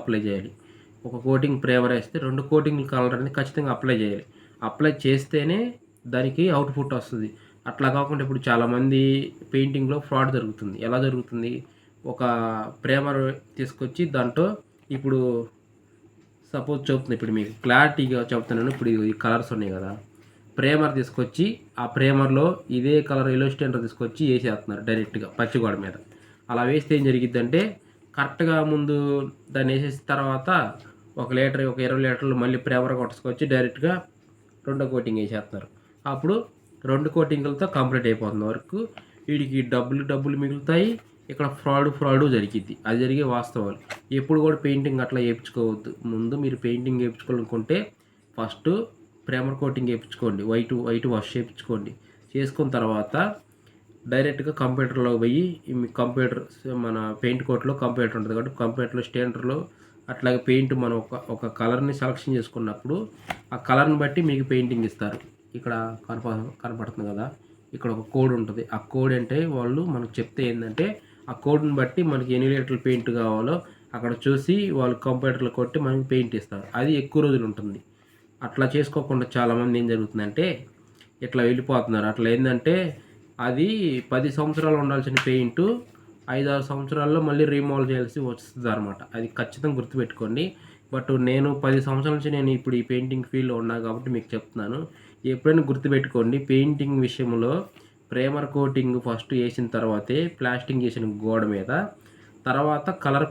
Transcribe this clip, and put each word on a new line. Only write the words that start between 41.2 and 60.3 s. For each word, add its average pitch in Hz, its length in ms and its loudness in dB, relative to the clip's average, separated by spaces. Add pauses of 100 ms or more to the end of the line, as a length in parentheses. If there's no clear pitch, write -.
ఇక్కడ 139 160 -2 (140)
ఫ్రాడ్, 143 280 4 (100)
ఫ్రాడ్ 139 260 6 (100)
జరిగిద్ది. 104 420 -2 (100)
అది 117 160 2
జరిగే 135 200 2 (120)
వాస్తవాలు. 117 440 -4 (400)
ఎప్పుడు 156 260 4
కూడా 156 200 6
పెయింటింగ్ 139 400 2
అట్లా 127 180 -2
వేయించుకోవద్దు. 113 680 -2 (140)
ముందు 117 380 -2
మీరు 131 120 0 (100)
పెయింటింగ్ 123 380 0
వేయించుకోవాలనుకుంటే 117 720 -2 (600)
ఫస్ట్ 113 320 -4 (580)
ప్రైమర్ 131 360 -2
కోటింగ్ 131 280 -2
వేయించుకోండి, 110 600 -4
వైట్, 117 220 0 (140)
వైట్ 117 260 0
వాష్ 107 240 -4
చేయించుకోండి. 110 540 -6 (420)
చేసుకున్న 135 440 -2
తర్వాత 110 380 0 (960)
డైరెక్ట్గా 135 380 0 (120)
కంప్యూటర్లో 127 600 0
పోయి, 135 200 2 (260)
ఈ 131 100 -6
మీ 120 80 -2 (140)
కంప్యూటర్, 123 420 0 (420)
మన 113 120 -4 (260)
పెయింట్ 123 260 0
కోట్లో 131 240 0 (100)
కంప్యూటర్ 120 360 0
ఉంటుంది 110 160 -4
కాబట్టి 127 280 -4
కంప్యూటర్లో 120 460 -2
స్టెయినర్లో 123 480 -4 (520)
అట్లాగే 123 300 0 (100)